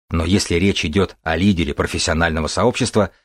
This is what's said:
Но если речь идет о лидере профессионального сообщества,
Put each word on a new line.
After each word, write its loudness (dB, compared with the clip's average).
Но 0
если 0
речь 2
идет 0
о -2
лидере 2
профессионального -2
сообщества, 0